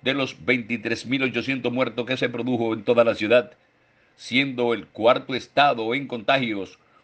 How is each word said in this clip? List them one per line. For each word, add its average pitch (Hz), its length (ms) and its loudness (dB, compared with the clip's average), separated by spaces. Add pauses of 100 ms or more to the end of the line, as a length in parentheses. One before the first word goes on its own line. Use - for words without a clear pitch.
de 127 120 0
los 135 320 -4
veintitrés 117 600 -2
mil 131 160 -2
ochocientos 123 520 -2
muertos 123 320 -2
que 127 100 -4
se 127 140 -2
produjo 120 440 -2
en 110 120 -8
toda 120 180 6
la 113 100 4
ciudad, 107 380 2 (640)
siendo 123 580 -2
el 104 140 -8
cuarto - 480 2
estado 123 580 0
en 139 140 -4
contagios 113 720 -4 (240)